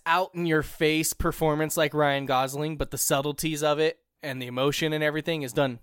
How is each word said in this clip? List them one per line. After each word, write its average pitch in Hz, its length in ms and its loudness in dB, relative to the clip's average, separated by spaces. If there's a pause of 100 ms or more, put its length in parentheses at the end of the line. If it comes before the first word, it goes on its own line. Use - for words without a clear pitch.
out 175 280 2
in 170 120 -2
your 156 180 2
face 156 500 0
performance 156 640 0
like 151 160 2
Ryan 143 320 2
Gosling, 139 520 -2
but 139 140 -4
the - 60 -8
subtleties 147 680 0
of 147 160 2
it 156 200 2 (240)
and 131 180 -8
the 123 60 -8
emotion 143 460 0
and 156 100 0
everything 151 400 -2
is 127 100 -8
done. 135 300 0